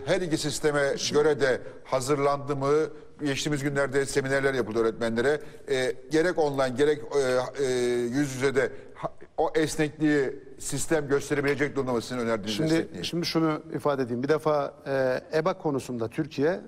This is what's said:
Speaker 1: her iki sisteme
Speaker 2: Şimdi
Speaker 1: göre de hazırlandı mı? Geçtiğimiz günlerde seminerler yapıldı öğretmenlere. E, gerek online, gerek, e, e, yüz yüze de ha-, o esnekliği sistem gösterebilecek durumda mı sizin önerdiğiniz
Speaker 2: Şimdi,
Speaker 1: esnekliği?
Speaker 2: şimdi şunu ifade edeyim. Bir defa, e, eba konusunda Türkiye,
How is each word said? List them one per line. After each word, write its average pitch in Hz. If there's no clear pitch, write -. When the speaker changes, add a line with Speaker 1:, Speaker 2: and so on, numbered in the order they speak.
Speaker 1:
her 185
iki 160
sisteme 143
Speaker 2:
Şimdi -
Speaker 1:
göre 147
de 127
hazırlandı 139
mı? 135
Geçtiğimiz 143
günlerde 139
seminerler 135
yapıldı 113
öğretmenlere. 113
E, 127
gerek 160
online, 139
gerek, 147
e, 139
e, -
yüz 127
yüze 127
de 120
ha-, -
o 156
esnekliği 151
sistem 147
gösterebilecek 139
durumda 127
mı 113
sizin 127
önerdiğiniz 110
Speaker 2:
Şimdi, 156
Speaker 1:
esnekliği? -
Speaker 2:
şimdi 170
şunu 160
ifade 135
edeyim. 120
Bir 143
defa, 151
e, 131
eba 175
konusunda 123
Türkiye, 160